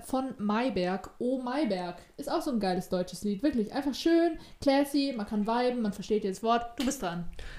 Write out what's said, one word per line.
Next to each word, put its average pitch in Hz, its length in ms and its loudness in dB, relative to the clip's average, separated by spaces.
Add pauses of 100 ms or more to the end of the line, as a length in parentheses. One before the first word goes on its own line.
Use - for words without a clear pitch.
von 262 340 -2
Mayberg, 202 800 0
Oh 254 240 0
Mayberg, 202 540 -2 (220)
ist - 120 -8
auch 311 120 0
so 320 100 -2
ein 233 80 2
geiles 185 300 0
deutsches 180 340 -2
Lied. 202 180 -2
Wirklich, 240 320 2
einfach 277 220 -2
schön, 330 420 4 (220)
classy, 277 560 2
man 208 100 -4
kann 208 220 0
viben, 247 340 2
man 208 120 0
versteht 208 320 0
jedes 190 180 -4
Wort. 233 340 0
Du 254 80 0
bist - 160 0
dran. 175 220 -4 (360)